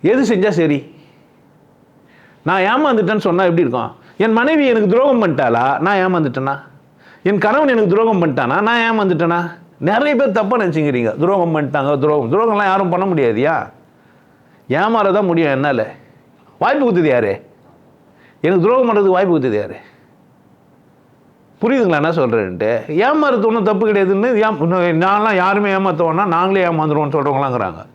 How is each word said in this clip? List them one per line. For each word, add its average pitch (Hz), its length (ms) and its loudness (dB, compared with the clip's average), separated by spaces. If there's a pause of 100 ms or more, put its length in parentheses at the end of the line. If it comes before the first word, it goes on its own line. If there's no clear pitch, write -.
எது 226 340 2
செஞ்சா 196 140 0
சரி? 151 440 -2 (1600)
நான் 185 200 2
ஏமாந்துட்டேன்னு 220 560 0
சொன்னா 185 180 2
எப்படி 175 200 2
இருக்கும்? 120 280 -4 (320)
என் 220 140 2
மனைவி 294 340 2
எனக்கு 214 200 2
துரோகம் 247 300 2
பண்ணிட்டாளா, 127 420 0 (220)
நான் 196 160 0
ஏமாந்துட்டேனா? 139 520 -2 (720)
என் 202 180 0
கணவன் 269 280 2
எனக்கு 208 200 2
துரோகம் 214 280 2
பண்ணிட்டானா, 139 360 0 (100)
நான் 233 200 0
ஏமாந்துட்டேனா? 175 520 0 (480)
நிறைய 262 280 0
பேர் 233 220 0
தப்பா 220 220 0
நினைச்சுக்கிறீங்க. 147 520 0 (120)
துரோகம் 175 320 0
பண்ணிட்டாங்க, 143 480 -2
துரோகம், 147 300 0
துரோகம்லாம் 208 380 0
யாரும் 190 220 0
பண்ண 180 180 -2
முடியாதுயா. 139 440 0 (1120)
ஏமாறதான் 196 600 0
முடியும் 160 240 0
என்னால. 131 320 -2 (720)
வாய்ப்பு 277 240 0
கொடுத்தது 175 320 2
யாரு? 110 180 0 (1080)
எனக்கு 175 260 2
துரோகம் 247 220 2
பண்றதுக்கு 196 280 2
வாய்ப்பு 185 160 2
கொடுத்தது 127 300 0
யாரு? - 140 -12 (1800)
புரியுதுங்களா 214 420 2
என்ன 160 180 -2
சொல்றேன்ட்டு? 107 500 0 (380)
ஏமாறுறது 269 420 0
ஒண்ணும் 220 200 0
தப்பு 208 200 0
கிடையாதுன்னு 196 400 0 (140)
ஏம்-, 185 180 -2 (400)
நான்லாம் 202 400 0
யாருமே 196 320 0
ஏமாத்துவோம்னா 175 500 0 (120)
நாங்களே 185 320 0
ஏமாந்துருவோம்னு 156 480 0
சொல்றவங்களாங்கிறாங்க. 131 680 -2 (120)